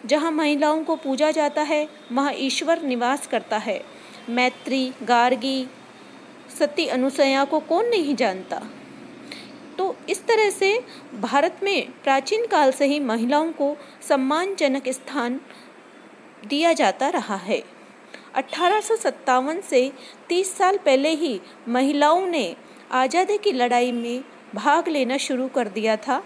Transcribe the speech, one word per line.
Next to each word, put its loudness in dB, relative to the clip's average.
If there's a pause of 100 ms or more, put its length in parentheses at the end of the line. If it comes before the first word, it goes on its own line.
"जहाँ 0
महिलाओं 0
को -2
पूजा 0
जाता 0
है, -2 (240)
वहाँ 0
ईश्वर -2
निवास -2
करता -4
है।" -4 (440)
मैत्री, -2 (100)
गार्गी, 2 (920)
सती 0
अनुसुईया 2
को 0
कौन 0
नहीं 0
जानता? -2 (1160)
तो -4 (120)
इस -4
तरह 4
से 0 (360)
भारत 2
में 0
प्राचीन 0
काल 4
से 2
ही 2
महिलाओं 0
को -2 (320)
सम्मानजनक 0
स्थान -6 (1040)
दिया 2
जाता 2
रहा -2
है। -4 (680)
अठारह 0
सौ 0
सत्तावन -2
से 2 (360)
तीस 0
साल 2
पहले 2
ही -2 (280)
महिलाओं 2
ने -2 (360)
आज़ादी 2
की 0
लड़ाई 2
में -6 (300)
भाग 2
लेना 0
शुरू -2
कर -2
दिया 0
था। -4